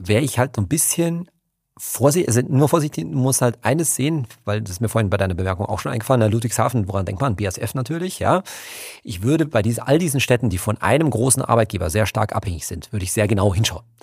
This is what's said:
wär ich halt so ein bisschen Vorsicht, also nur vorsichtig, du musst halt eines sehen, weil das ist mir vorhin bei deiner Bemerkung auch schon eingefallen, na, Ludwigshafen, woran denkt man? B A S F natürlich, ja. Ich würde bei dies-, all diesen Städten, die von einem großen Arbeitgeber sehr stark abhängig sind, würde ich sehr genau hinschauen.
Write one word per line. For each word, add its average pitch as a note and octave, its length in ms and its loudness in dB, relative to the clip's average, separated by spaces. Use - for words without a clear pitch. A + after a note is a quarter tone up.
wär G#2+ 220 2
ich C3+ 160 -2
halt C3 160 0
so G#2 80 0
ein F2 40 -4
bisschen E3+ 600 -2
Vorsicht, D3 520 2
also A2+ 200 4
nur C#3 220 4
vorsichtig, D#3+ 340 0
du D#3 140 -4
musst C3 240 2
halt A#2+ 220 0
eines C#3+ 320 0
sehen, C#3+ 320 -2
weil G#2+ 160 -2
das G2 120 -8
ist F2+ 60 -8
mir A2+ 100 0
vorhin A2 200 2
bei G2 80 2
deiner F#2+ 160 0
Bemerkung F#2 320 -2
auch G#2 140 -4
schon - 120 -4
eingefallen, B2 280 2
na, G#2+ 80 6
Ludwigshafen, A2+ 600 0
woran G2 200 -2
denkt F#2+ 120 -6
man? C3+ 160 0
B G2 120 -2
A - 20 -2
S - 80 -6
F - 160 -6
natürlich, E3 460 -6
ja. C#3 240 2
Ich F#2 220 -10
würde D3+ 240 2
bei G#2+ 160 0
dies-, A2+ 160 0
all C#3+ 180 2
diesen C#3+ 220 0
Städten, A#2+ 320 2
die F2 80 -2
von G#2+ 180 -2
einem C#3 320 2
großen B2+ 320 0
Arbeitgeber G#2 480 0
sehr G#2+ 160 2
stark G#2+ 300 -2
abhängig F2+ 320 -6
sind, - 260 -12
würde F#2+ 120 -2
ich F#2 60 -4
sehr G#2 160 2
genau G2+ 280 2
hinschauen. F2+ 300 -2